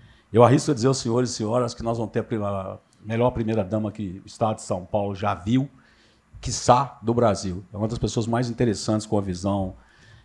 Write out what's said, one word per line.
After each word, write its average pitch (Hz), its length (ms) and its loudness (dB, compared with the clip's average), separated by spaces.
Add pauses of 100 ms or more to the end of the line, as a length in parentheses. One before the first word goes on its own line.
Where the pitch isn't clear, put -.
(320)
Eu 117 120 10
arrisco 143 260 6
a 147 40 2
dizer 117 120 0
aos 135 120 4
senhores 120 320 0
e - 40 -8
senhoras 117 400 -2
que - 80 -14
nós 117 160 -4
vamos 107 140 -6
ter 117 80 -2
a 107 40 -2
pri-, 117 120 -4
a 101 420 -6 (260)
melhor 117 280 2
primeira-dama 110 580 -2
que 95 340 -8
o - 20 -20
Estado 110 300 -2
de - 60 -14
São 90 220 -6
Paulo 101 320 -2
já 101 180 -2
viu, 117 340 0 (720)
quiçá 127 600 2
do 113 100 0
Brasil. 101 600 0
É 107 40 -12
uma 110 120 -2
das 107 100 -6
pessoas 113 300 -2
mais 117 200 0
interessantes 110 580 -2
com 110 120 0
a - 20 0
visão, 95 540 -2 (500)